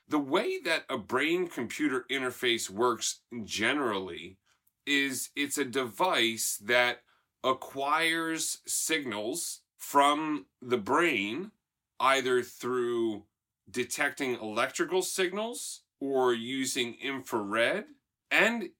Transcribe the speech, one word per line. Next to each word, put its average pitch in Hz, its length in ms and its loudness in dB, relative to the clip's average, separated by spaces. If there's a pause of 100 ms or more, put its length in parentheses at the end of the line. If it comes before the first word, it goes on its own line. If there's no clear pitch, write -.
The 151 140 0
way 185 400 0
that 165 280 -2
a 135 80 -2
brain-computer 143 1120 0
interface 127 600 -2
works 113 520 0 (200)
generally 95 960 -2 (480)
is 139 480 0
it's 143 240 -4
a 143 60 2
device 123 1000 0
that 123 360 2 (420)
acquires 160 1200 0
signals 131 960 -4 (140)
from 147 680 2 (160)
the 123 160 0
brain, 127 760 0 (480)
either 127 420 4
through 120 800 -2 (480)
detecting 131 640 -2
electrical 131 680 -2
signals 202 800 -4 (180)
or 127 340 4
using 127 640 -2
infrared. 123 840 -2 (440)
And 202 520 2